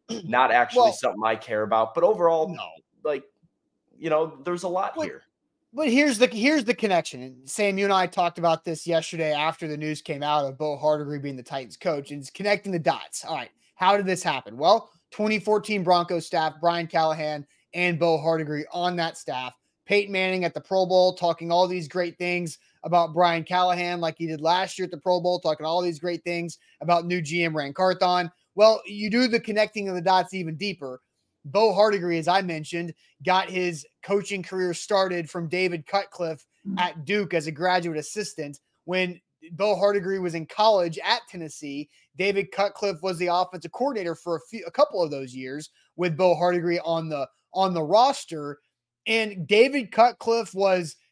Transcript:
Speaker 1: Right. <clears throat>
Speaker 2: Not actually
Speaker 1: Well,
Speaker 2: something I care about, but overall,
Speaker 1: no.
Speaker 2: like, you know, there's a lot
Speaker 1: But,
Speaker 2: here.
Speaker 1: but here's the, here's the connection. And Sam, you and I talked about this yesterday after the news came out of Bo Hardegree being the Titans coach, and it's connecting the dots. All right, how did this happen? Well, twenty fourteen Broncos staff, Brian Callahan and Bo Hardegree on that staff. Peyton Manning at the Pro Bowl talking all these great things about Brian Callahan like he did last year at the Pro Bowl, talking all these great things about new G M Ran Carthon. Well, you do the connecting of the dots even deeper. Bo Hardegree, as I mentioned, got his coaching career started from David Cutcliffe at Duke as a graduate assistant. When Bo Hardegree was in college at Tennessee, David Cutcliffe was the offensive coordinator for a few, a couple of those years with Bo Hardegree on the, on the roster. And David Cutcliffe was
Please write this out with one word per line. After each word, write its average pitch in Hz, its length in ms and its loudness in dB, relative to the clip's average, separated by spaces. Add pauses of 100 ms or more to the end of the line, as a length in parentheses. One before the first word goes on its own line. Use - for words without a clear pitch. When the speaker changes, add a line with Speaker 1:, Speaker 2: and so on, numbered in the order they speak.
(100)
Speaker 1:
Right. 220 140 -8
<clears throat> 156 40 -12
Speaker 2:
Not 123 220 4
actually 120 300 4
Speaker 1:
Well, 220 140 6
Speaker 2:
something 110 300 -2
I 113 120 2
care 110 260 -2
about, 113 320 0
but 165 80 -2
overall, 170 460 4
Speaker 1:
no. 95 180 -10 (380)
Speaker 2:
like, 143 180 -4 (760)
you 160 140 -6
know, 151 340 0
there's 175 200 -6
a 185 40 -2
lot 190 280 -4
Speaker 1:
But, 320 80 -4
Speaker 2:
here. - 180 -10 (500)
Speaker 1:
but 269 180 0
here's 269 280 4
the, 247 80 6
here's 247 380 2
the 233 100 0
connection. 165 480 -2
And 131 260 -18
Sam, 202 300 0
you 202 60 0
and 196 80 2
I 185 160 4
talked 175 320 -2
about 165 240 2
this 165 200 -8
yesterday 160 480 -2
after 156 360 -2
the 151 80 -6
news 151 260 -6
came 143 220 -8
out 147 200 2
of 135 140 -6
Bo 151 180 -4
Hardegree 147 460 -2
being 139 140 -8
the 123 80 -14
Titans 131 320 -10
coach, 147 340 -4
and 147 100 -10
it's 135 100 -16
connecting 202 420 -2
the 170 80 0
dots. 135 440 -4
All 160 120 -6
right, 123 160 -10 (240)
how 190 200 4
did 196 100 0
this 185 180 -2
happen? 127 320 -4
Well, 190 340 4 (220)
twenty 214 260 0
fourteen 208 460 0
Broncos 175 420 2
staff, 160 340 -2
Brian 170 280 0
Callahan 156 580 -2 (280)
and 175 220 0
Bo 165 220 4
Hardegree 151 540 -2
on 175 240 -2
that 165 200 -4
staff. 127 380 -8 (320)
Peyton 202 260 2
Manning 185 320 0
at 165 100 -2
the - 60 -10
Pro 190 260 0
Bowl 185 280 4
talking 170 360 -2
all 180 160 4
these 175 220 -4
great 175 280 -4
things 175 420 -4 (260)
about 165 280 2
Brian 170 300 2
Callahan 175 580 0
like 160 160 -2
he 165 100 -6
did 160 140 -6
last 180 380 0
year 185 60 -4
at 165 60 -6
the 175 60 -10
Pro 180 240 0
Bowl, 180 200 0
talking 156 260 -2
all 175 160 0
these 170 160 -4
great 170 240 -6
things 170 360 -6 (220)
about 170 260 2
new 180 140 -2
G 165 220 -2
M 160 140 0
Ran 143 180 -4
Carthon. 180 560 2 (240)
Well, 214 320 6
you 208 240 -6
do 247 160 4
the 233 140 2
connecting 214 480 -2
of 185 80 -4
the 175 40 -4
dots 185 320 2
even 165 240 -6
deeper. 143 460 -8 (420)
Bo 196 300 2
Hardegree, 185 440 2
as 160 100 -4
I 185 120 6
mentioned, 170 540 -6 (300)
got 185 260 2
his 180 340 -4 (180)
coaching 202 420 -2
career 185 300 -2
started 185 540 0
from 170 200 -6
David 175 380 -2
Cutcliffe 175 600 -4 (320)
at 165 260 -2
Duke 190 300 -2
as 156 140 -2
a 160 40 -6
graduate 170 460 0
assistant. 151 640 -10 (240)
When 180 360 -2 (320)
Bo 196 220 0
Hardegree 196 480 0
was 170 140 -4
in 160 100 -8
college 190 580 2
at 220 240 0
Tennessee, 147 640 -10 (260)
David 196 360 0
Cutcliffe 196 500 -2
was 180 160 -4
the 175 80 -2
offensive 175 460 -2
coordinator 214 420 -4
for 170 220 -6
a 151 40 -6
few, 214 260 -14
a 175 40 -14
couple 262 320 2
of 156 80 -2
those 135 240 -10
years 131 360 -10 (260)
with 165 200 -2
Bo 175 200 4
Hardegree 175 480 0
on 165 240 -2
the, 143 200 -4 (240)
on 185 220 2
the 165 80 0
roster. 165 800 2 (460)
And 214 400 -2
David 247 460 4
Cutcliffe 226 640 2
was 185 420 0 (160)